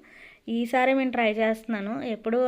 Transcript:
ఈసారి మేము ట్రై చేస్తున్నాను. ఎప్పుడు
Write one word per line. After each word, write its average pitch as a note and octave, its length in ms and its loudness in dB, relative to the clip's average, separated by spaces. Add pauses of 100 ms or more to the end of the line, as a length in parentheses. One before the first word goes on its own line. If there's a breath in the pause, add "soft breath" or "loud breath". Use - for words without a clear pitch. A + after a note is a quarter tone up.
(580 loud breath)
ఈసారి B3+ 400 2
మేము C4 180 0
ట్రై A#3 240 2
చేస్తున్నాను. A3 540 -2 (200)
ఎప్పుడు A3+ 240 -2 (100)